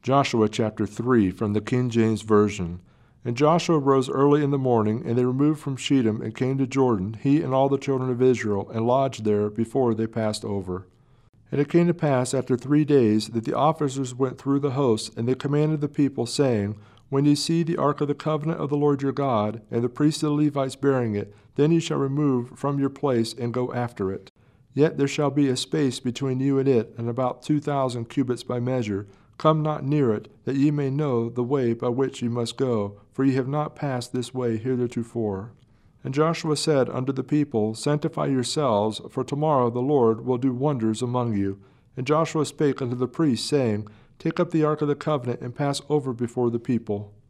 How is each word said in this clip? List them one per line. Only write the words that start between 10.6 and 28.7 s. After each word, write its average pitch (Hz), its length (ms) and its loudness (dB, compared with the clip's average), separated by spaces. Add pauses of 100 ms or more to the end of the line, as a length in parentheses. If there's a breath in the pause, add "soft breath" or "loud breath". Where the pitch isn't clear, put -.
And 139 80 -2
it 143 80 0
came 170 200 4
to 170 40 2
pass 135 400 0
after 131 240 0
three 147 300 2
days 110 420 4
that 113 160 -4
the - 100 -4
officers 135 600 -2
went 127 240 -2
through 139 220 0
the 139 100 -2
host, 123 440 0
and 117 140 -4
they 131 60 0
commanded 147 480 0
the 143 80 -4
people, 135 340 -2
saying, 110 520 0 (340 soft breath)
"When 139 160 2
ye 147 80 6
see 165 280 0
the 165 140 -2
ark 143 240 0
of 147 80 0
the 147 60 0
covenant 156 460 -4
of 143 100 -4
the 147 80 0
Lord 143 240 2
your 139 100 0
God, 113 480 0 (100)
and 117 140 0
the 120 60 -2
priests 151 320 0
and 151 100 0
the 151 100 2
Levites 139 320 0
bearing 127 420 2
it, - 180 -6 (220 soft breath)
then 147 140 4
ye 165 100 4
shall 156 180 -4
remove 135 600 0
from 143 200 -2
your 139 100 2
place 127 460 0
and 120 180 -6
go 127 220 -2
after 117 360 -4
it. - 200 -10 (420 soft breath)
Yet 147 240 2
there 139 100 2
shall 143 240 -2
be 139 180 2
a 127 60 0
space 139 460 -2
between 131 400 -4
you 139 180 2
and 135 80 0
it, 117 300 2
and 117 140 -6
about 123 320 -4
two 151 180 0
thousand 131 480 -2
cubits 123 340 -2
by 123 160 -6
measure. 117 480 -2 (320 soft breath)